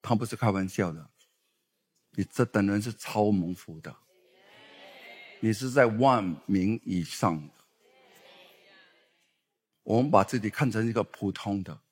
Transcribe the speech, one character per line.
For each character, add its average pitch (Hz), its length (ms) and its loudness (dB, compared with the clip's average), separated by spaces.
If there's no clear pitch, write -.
他 117 140 0
不 110 100 -2
是 110 100 -10
开 113 140 0
玩 95 180 0
笑 92 240 -2
的， 78 180 -16
你 98 140 -4
这 - 180 -2
等 104 240 2
人 101 140 0
是 113 100 -6
超 104 400 -2
蒙 90 240 0
福 80 240 -18
的， 73 160 -16
你 113 140 0
是 123 180 -6
在 131 140 6
万 110 500 2
民 98 380 0
以 90 180 -2
上 80 460 -4
的。 - 60 -20
我 110 180 2
们 147 100 2
把 98 120 6
自 - 140 -2
己 104 120 -2
看 127 200 0
成 110 160 0
一 117 60 0
个 110 100 0
普 98 300 -4
通 101 320 -4
的 82 160 -12